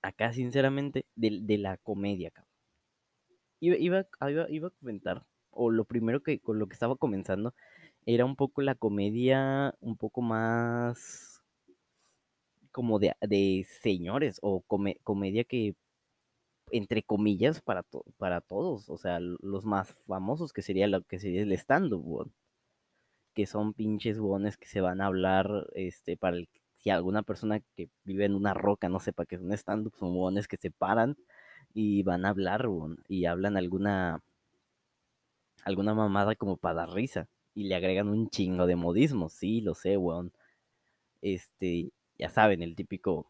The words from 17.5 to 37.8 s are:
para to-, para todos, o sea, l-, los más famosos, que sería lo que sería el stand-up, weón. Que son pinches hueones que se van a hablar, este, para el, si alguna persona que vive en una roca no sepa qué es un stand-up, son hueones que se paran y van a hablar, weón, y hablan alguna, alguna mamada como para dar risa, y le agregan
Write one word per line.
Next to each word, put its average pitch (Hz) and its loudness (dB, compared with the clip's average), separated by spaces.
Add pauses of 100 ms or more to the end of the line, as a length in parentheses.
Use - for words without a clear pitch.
para 92 -4
to-, - -14 (120)
para 90 -2
todos, 110 -6
o 82 -8
sea, 87 -2
l-, 87 -6
los 98 -6
más 101 0 (160)
famosos, 104 -4
que 98 -6
sería 98 2
lo 95 2
que 92 -10
sería 98 -2
el 101 0
stand-up, 107 2
weón. - -8 (1040)
Que 104 2
son 107 -2
pinches 107 -2
hueones 101 -2
que - -20
se - -2
van 92 2
a 98 2
hablar, 95 2
este, 90 -6
para 87 0
el, 87 -8 (280)
si - -2
alguna 95 2
persona 107 -2 (160)
que 87 -10 (160)
vive 98 0
en 101 4
una 98 2
roca 98 2
no 92 0
sepa - -4
qué 90 -10
es 90 -10
un 90 -4
stand-up, 107 -4
son 90 -2
hueones 92 0
que 98 -8
se 90 -6
paran 113 2 (600)
y 104 2
van 92 0
a 98 2
hablar, 98 0
weón, 82 -6
y 92 0
hablan 95 0
alguna, 92 0 (1400)
alguna 101 0
mamada 104 2
como 98 -4
para 87 -2
dar 85 -4
risa, 98 -4 (240)
y 104 -6
le 95 -2
agregan 92 0